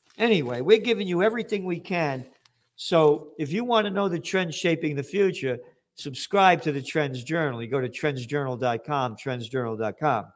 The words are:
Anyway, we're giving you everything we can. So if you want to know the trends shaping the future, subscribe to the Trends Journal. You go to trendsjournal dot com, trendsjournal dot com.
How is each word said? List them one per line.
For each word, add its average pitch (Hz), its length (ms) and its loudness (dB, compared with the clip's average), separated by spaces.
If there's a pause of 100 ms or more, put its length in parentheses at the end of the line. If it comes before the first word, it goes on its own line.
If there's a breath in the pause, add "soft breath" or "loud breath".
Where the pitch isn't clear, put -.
(180)
Anyway, 147 440 2
we're 208 180 8
giving 208 280 0
you 175 140 2
everything 214 440 0
we 175 140 -4
can. 147 460 -2 (500)
So 156 640 4
if 147 140 -4
you 220 120 0
want 226 220 2
to 202 60 -4
know 196 180 0
the 160 100 -2
trends 175 360 -2
shaping 156 400 0
the 139 80 -4
future, 139 560 -2 (360 loud breath)
subscribe 180 680 2
to 151 80 -2
the 139 100 -4
Trends 135 420 -4
Journal. 143 380 -4
You 117 60 -8
go 131 140 -2
to 127 80 -2
trendsjournal 131 720 -4
dot 120 240 0
com, 131 320 -2
trendsjournal 120 640 -6
dot 107 220 -4
com. 123 260 0 (100)